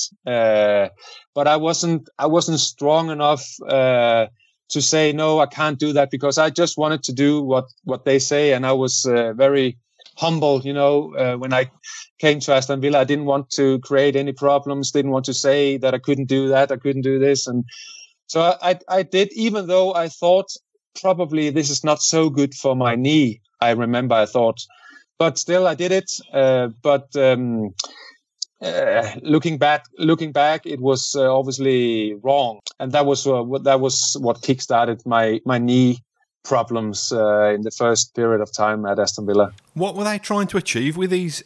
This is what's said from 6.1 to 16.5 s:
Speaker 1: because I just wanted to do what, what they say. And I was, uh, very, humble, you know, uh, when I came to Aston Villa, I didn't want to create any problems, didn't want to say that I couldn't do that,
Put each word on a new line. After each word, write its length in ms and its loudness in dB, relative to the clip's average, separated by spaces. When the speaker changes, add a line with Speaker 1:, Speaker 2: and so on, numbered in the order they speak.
Speaker 1:
because 260 -2
I 120 2
just 280 -2
wanted 260 -2
to 100 -8
do 280 2
what, 240 0
what 220 -8
they 140 4
say. 340 2
And 120 -2
I 80 2
was, 320 -2
uh, 280 0
very, 440 2
humble, 460 0
you 120 -6
know, 420 2
uh, 200 -2
when 180 -6
I 160 0
came 200 2
to 140 0
Aston 260 0
Villa, 200 2
I 40 4
didn't 220 -2
want 260 -2
to 280 2
create 360 0
any 160 -2
problems, 600 -2
didn't 200 0
want 140 0
to 80 -4
say 440 0
that 160 0
I 60 -4
couldn't 300 -2
do 200 0
that, 220 2